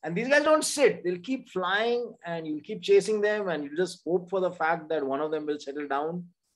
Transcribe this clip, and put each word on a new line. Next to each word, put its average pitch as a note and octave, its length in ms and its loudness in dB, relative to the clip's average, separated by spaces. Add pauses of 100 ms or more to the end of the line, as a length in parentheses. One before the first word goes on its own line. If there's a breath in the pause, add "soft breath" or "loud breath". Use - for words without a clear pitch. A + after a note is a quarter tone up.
And E3 140 -4
these A#3 120 -2
guys D4 160 4
don't D#4 200 4
sit, A3+ 380 2
they'll F3+ 160 -2
keep B3+ 300 -6
flying G#3+ 680 -2 (100)
and E3+ 220 -6
you'll D3+ 140 -4
keep G#3 220 -10
chasing G3+ 380 4
them G#3 280 0
and D3+ 160 -2
you C#3+ 120 -10
just F3 280 -2
hope F3 260 -2
for G3 100 0
the F3+ 120 0
fact D#3+ 380 0
that D#3 140 0
one C3+ 160 -2
of D#3 120 -2
them D3+ 120 -4
will D3 140 -2
settle C#3+ 300 -8
down D#3 360 -2 (320)